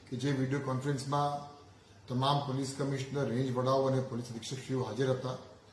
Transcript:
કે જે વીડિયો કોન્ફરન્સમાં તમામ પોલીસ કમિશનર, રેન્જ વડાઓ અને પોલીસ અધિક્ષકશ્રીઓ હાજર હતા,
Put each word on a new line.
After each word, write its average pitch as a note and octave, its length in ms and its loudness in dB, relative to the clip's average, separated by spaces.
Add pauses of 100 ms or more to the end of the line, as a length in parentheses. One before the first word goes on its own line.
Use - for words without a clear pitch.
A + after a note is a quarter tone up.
કે - 140 -8
જે B2+ 140 0
વીડિયો C3 300 2
કોન્ફરન્સમાં C#3 720 0 (760)
તમામ C3+ 360 2
પોલીસ C3+ 320 -2
કમિશનર, C3+ 540 0
રેન્જ B2+ 240 2
વડાઓ C3 340 4
અને C3 160 4
પોલીસ A#2+ 280 -6
અધિક્ષકશ્રીઓ B2+ 540 -4
હાજર A#2 280 0
હતા, B2+ 260 -2 (360)